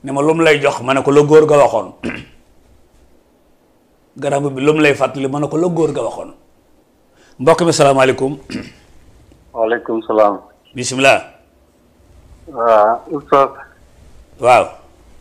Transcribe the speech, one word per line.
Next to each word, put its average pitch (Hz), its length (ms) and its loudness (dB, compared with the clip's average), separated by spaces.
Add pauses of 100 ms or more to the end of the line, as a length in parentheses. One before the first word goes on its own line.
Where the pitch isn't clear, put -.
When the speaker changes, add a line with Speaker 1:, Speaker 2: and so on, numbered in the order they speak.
Speaker 1:
Ne 135 80 -12
ma 139 100 -4
lu 156 120 0
mu 165 80 -2
lay 156 200 2
jox, 139 200 -2
ma 131 120 -4
ne 131 80 -2
ko 139 80 -2
la 147 120 4
góor 151 240 6
ga 147 120 2
waxoon. 113 340 0 (100)
<clears throat> - 80 -8 (2000)
Garab 143 380 -4
bi 131 80 -8
lu 151 100 2
mu 156 80 0
lay 147 140 4
fàttali, 135 340 -4
ma 143 120 -6
ne 143 80 -4
ko 156 100 -6
la 180 100 -2
góor 160 240 -2
ga 135 100 -6
waxoon. 87 300 -10 (1040)
Mbokk 160 240 2
mi, 170 100 0
salaamaaleykum. 135 680 0 (580)
<clears throat> - 560 -20
Speaker 2:
Waaleykum 113 540 -4
salaam. 104 340 0 (340)
Speaker 1:
Bisimilah. 127 460 0 (1300)
Speaker 2:
Waaw, 117 520 2 (120)
Oustaz. 139 380 0 (920)
Speaker 1:
Waaw. 117 240 4 (560)